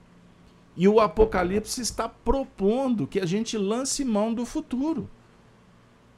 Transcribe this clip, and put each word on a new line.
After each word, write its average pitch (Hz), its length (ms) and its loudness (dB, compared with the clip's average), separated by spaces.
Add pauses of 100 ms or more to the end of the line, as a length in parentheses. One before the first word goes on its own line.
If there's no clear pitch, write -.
(760)
e 185 120 6
o 214 100 6
Apocalipse 214 840 2
está 226 280 -4
propondo 240 1000 0
que 190 140 -2
a 190 60 -2
gente 220 300 -2
lance 233 480 -2
mão 220 300 0
do 240 100 -4
futuro, 285 640 -4 (1080)